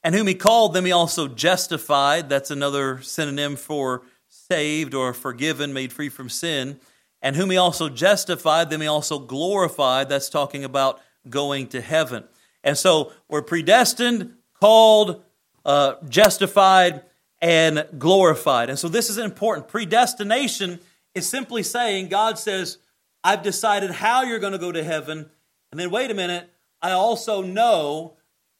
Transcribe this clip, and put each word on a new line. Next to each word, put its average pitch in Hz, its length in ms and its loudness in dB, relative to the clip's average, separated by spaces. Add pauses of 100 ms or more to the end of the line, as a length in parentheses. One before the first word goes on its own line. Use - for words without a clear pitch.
"And 165 100 0
whom 208 140 2
he 185 80 2
called, 214 400 4
them 185 100 0
he 180 60 0
also 170 380 0
justified." 147 1000 0
That's 139 220 -2
another 139 520 -4
synonym 143 520 -6
for 131 480 -6 (260)
saved 151 680 -4
or 127 200 -4
forgiven, 139 580 -6
made 131 200 -8
free 147 160 -10
from 127 200 -16
sin. 139 520 -8 (420)
"And 135 140 -2
whom 190 140 -2
he 185 60 2
also 175 320 2
justified, 165 800 0
them 156 120 -6
he 151 80 -4
also 151 320 -4
glorified." 139 880 -2
That's 139 200 -4
talking 139 360 -6
about 135 360 -2 (280)
going 139 400 -6
to 127 120 -8
heaven. 127 440 -4 (400)
And 143 120 2
so 160 360 2 (160)
we're 147 140 -4
predestined, 202 920 0 (260)
called, 214 640 6 (420)
uh, 143 300 2 (140)
justified, 190 960 4 (360)
and 160 460 2 (120)
glorified. 151 680 4
And 139 100 -8
so 170 100 -6
this 226 200 -2
is 214 100 -6
important. 208 500 -6
Predestination 214 1120 -2 (340)
is 180 140 -6
simply 240 340 -6
saying 196 460 -4
God 214 300 0
says, 190 400 -6 (460)
"I've 190 180 2
decided 202 480 -2
how 226 320 0
you're 233 160 -4
gonna 196 200 -6
go 175 140 -8
to 160 120 -6
heaven. 156 460 -8 (400)
And 151 100 -14
then 175 100 -6
wait 240 200 -2
a 214 40 -4
minute, 175 360 -6 (320)
I 160 100 -2
also 214 500 -2
know, 175 760 -2 (440)